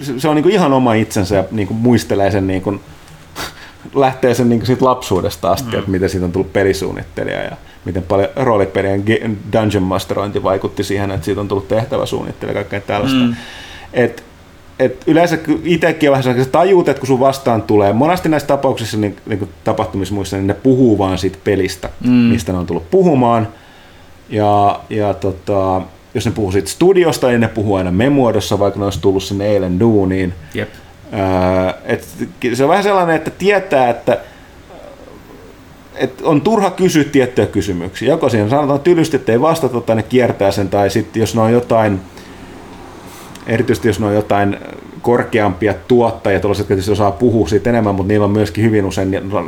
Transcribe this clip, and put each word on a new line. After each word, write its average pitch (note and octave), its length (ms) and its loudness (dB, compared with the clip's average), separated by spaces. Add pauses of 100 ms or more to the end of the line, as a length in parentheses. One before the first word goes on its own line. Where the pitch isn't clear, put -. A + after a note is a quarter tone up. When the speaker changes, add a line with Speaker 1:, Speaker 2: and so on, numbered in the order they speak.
Speaker 1:
se, C3 180 -6
se D#3+ 80 0
on D3+ 60 2
niinku D3+ 140 2
ihan F3+ 240 4
oma B2+ 220 4
itsensä G#2+ 420 0
ja F#2+ 140 2
niinku G#2+ 240 -4
muistelee A2 560 2
sen G2 160 0
niinku, F#2+ 280 -2
<laughs> - 1200 -16
lähtee C3 400 2
sen A#2+ 140 2
niinku A#2 180 0
siitä B2+ 180 2
lapsuudesta F#2 680 0
asti, A2+ 220 -2
Speaker 2:
Mm. - 60 -4
Speaker 1:
että G2+ 120 -4
miten F#2 200 0
siitä F2+ 160 -2
on E2+ 60 -4
tullut F#2 200 -2
pelisuunnittelija G1+ 920 -2
ja - 140 -10 (280)
miten F2+ 180 -4
paljon G2 340 0
roolipelien G2 680 0
ge-, A2+ 240 0 (220)
dungeon G#2+ 300 2
masterointi G2 600 -4
vaikutti G2 420 -2
siihen, G2 260 -4
että F#2+ 140 -6
siitä G2+ 160 -2
on G2+ 80 -6
tullut G2+ 200 -4
tehtäväsuunnittelija - 920 -4
ja G2+ 60 -4
kaikkea G2+ 160 -8 (140)
tällaista. C3 240 0
Speaker 2:
Mm. A#2+ 160 0 (580)
Speaker 1:
Et, A#2+ 300 -2 (560)
et C3 280 -2
yleensä E3 300 4
ky-, D#3 280 -2
itekin D#3+ 440 0
on - 40 6
vähän C3+ 100 2
sellainen, B2+ 200 0
että C3 160 0
sä - 60 6
tajuut, F#3 240 4
että - 120 0
kun C3 60 -6
sun B2 140 2
vastaan B2+ 420 2
tulee, G#2 300 4
monasti D#3+ 360 2
näissä D3+ 180 0
tapauksissa C3 500 -2
niin, G#2 200 -2 (100)
niinku G2+ 220 -4 (160)
tapahtumissa - 500 -2
muissa, G2 220 -4
niin G2 100 -2
ne G#2 80 0
puhuu B2+ 440 4
vaan F#2+ 200 0
siitä F#2 260 -4
pelistä, F#2+ 440 -2 (160)
Speaker 2:
Mm. B2 60 2
Speaker 1:
mistä A#2 420 2
ne F2+ 60 -2
on F2 80 -4
tullut E2+ 240 -6
puhumaan. B2+ 580 4 (840)
Ja, G#2 500 2 (100)
ja G#2 240 -2
tota, F#2+ 680 -2 (340)
jos A#2 120 -4
ne A2 60 0
puhuu G2 200 -2
siitä F#2+ 180 -2
studiosta, E3+ 580 2
niin A#2+ 120 2
ne A2+ 80 2
puhuu G#2 260 -2
aina F#2 160 0
me-muodossa, A2 680 2
vaikka G2 220 0
ne G2 40 -2
olisi G2 160 -4
tullut F#2+ 220 2
sinne G2 240 -4
eilen F#2+ 340 0
duuniin. F#2+ 540 2 (200)
Speaker 2:
Jep. G#2+ 140 -6 (440)
Speaker 1:
Öö, F#2 600 0 (120)
et - 240 -4 (460)
se B2+ 100 0
on C#3 60 4
vähän G3 120 2
sellainen, F#3 340 2
että D#3+ 140 -6
tietää, F#3 600 2
että, - 280 -2 (1800)
et - 280 -6
on D3 180 2
turha G#3 300 2
kysyä F3 340 2
tiettyjä B2 420 2
kysymyksiä. F#2 640 -4
Joko D#3 200 2
siihen G#2+ 220 0
sanotaan C#3+ 300 0
tylysti, E3 360 2
että A2+ 160 0
ei A#2+ 80 4
vastata, C3+ 400 0
tai A2+ 160 0
ne A2 60 0
kiertää A2+ 480 2
sen, G2+ 180 -2
tai G2+ 220 2
sit - 260 -4
jos A2 180 0
ne A#2 60 2
on A2+ 120 4
jotain, A2 480 2 (1500)
erityisesti A#2 420 0
jos G2 120 0
ne G#2+ 60 -2
on G2+ 80 0
jotain G2+ 420 0 (460)
korkeampia G#2+ 720 0 (140)
tuottajia, A2+ 520 2
tuollaiset, G2+ 200 0
jotka G2+ 140 -4
tietysti F#2+ 180 0
osaa G2+ 180 2
puhua A2+ 380 2
siitä G#2 220 2
enemmän, G#2+ 240 2
mut F#2+ 140 -2
niillä G#2 160 2
on G2 60 2
myöskin G#2 340 0
hyvin G#2+ 200 2
usein, F#2+ 260 -2
ni-, F#2+ 120 -2 (240)